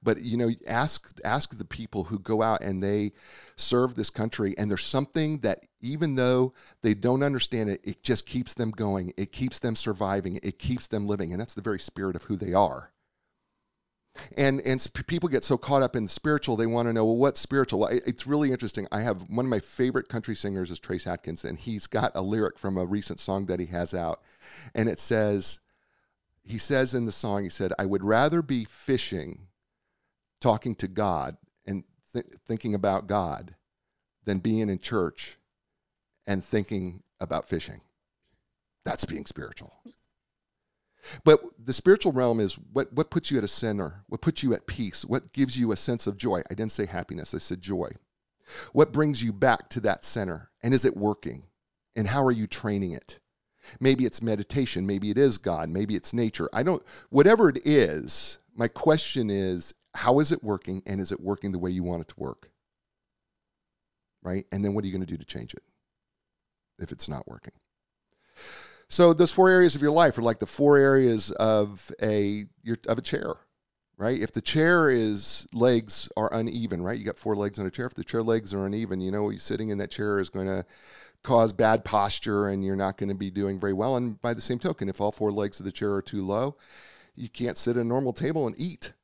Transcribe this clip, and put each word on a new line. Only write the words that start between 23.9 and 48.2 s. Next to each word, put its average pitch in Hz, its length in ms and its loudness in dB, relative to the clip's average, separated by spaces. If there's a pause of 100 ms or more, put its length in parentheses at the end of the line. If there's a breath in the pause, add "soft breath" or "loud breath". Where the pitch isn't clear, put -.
out. 82 260 -4 (540 loud breath)
And 113 120 0
it 104 120 -2
says, 104 640 0 (840)
he 110 160 -8
says 131 360 0
in 120 120 0
the 110 40 -2
song, 101 340 -4
he 90 40 -6
said, 92 300 -4
"I 98 80 0
would 95 180 0
rather 143 380 4
be 127 240 -2
fishing, - 800 -4 (960)
talking 113 320 2
to 98 140 -6
God, 90 500 -2 (260)
and 98 180 -8 (300)
th-, - 140 -6 (180)
thinking 113 300 -4
about 98 320 0
God, 90 480 -4 (720)
than 98 140 0
being 110 280 2
in 95 100 -2
church - 600 -4 (880)
and 95 180 -2
thinking 95 580 -4 (160)
about - 300 -6
fishing." - 320 -6 (1040)
That's - 220 -4
being 78 180 -8
spiritual. - 480 -14 (1500 loud breath)
But 156 180 10 (160)
the 117 140 -6
spiritual 185 400 6
realm 123 260 4
is 98 160 2
what, - 380 -4
what 147 180 0
puts - 180 -2
you 139 80 0
at 110 60 2
a 101 60 -2
center, 98 580 -4
what - 140 -8
puts - 240 -2
you 120 100 4
at - 140 -8
peace, - 360 -6
what 107 280 -4
gives 131 260 0
you 117 140 2
a 98 40 0
sense 120 300 -4
of 101 100 -4
joy. 98 320 0
I 92 60 -8
didn't 107 160 -4
say 104 160 -4
happiness, 82 480 -10
I 80 40 -6
said - 220 -8
joy. 92 300 -4 (840 loud breath)